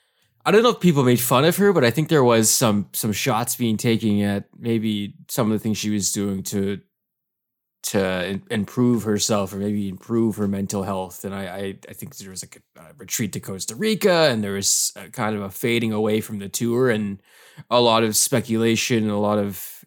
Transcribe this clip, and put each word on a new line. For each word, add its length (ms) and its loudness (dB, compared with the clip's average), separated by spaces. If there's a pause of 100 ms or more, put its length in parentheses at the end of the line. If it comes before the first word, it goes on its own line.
(460)
I 40 2
don't 120 6
know 80 6
if 100 -2
people 220 4
made 180 4
fun 240 2
of 120 4
her, 160 4
but 120 4
I 60 6
think 180 -2
there 140 6
was 280 6
some, 420 2
some 200 -2
shots 440 -2
being 220 -2
taken 420 0
at 360 -2
maybe 580 -2 (140)
some 220 0
of 20 2
the 100 -2
things 160 -2
she 120 -4
was 220 -2
doing 320 -4
to, 360 -4 (1040)
to 440 0
in-, 240 -6
improve 520 0
herself 500 0
or 40 -10
maybe 340 -4
improve 460 -2
her 120 -2
mental 360 -4
health. 400 -8
And 100 -8
I, 100 -8
I, 340 -10 (100)
I 40 -18
think 240 -16
there 140 -16
was, 120 -14
like, 200 -20 (140)
a, 40 -20
a 160 -20
retreat 380 -6
to 60 -8
Costa 340 -10
Rica, 560 2
and 120 0
there 120 -4
was 420 -2
a 140 -16
kind 260 -4
of 60 -6
a 80 -8
fading 420 -2
away 280 0
from 180 -10
the 100 -10
tour, 400 0
and 340 -2 (480)
a 100 4
lot 220 6
of 140 2
speculation 880 0
and 80 -2
a 60 -2
lot 200 2
of, 480 -8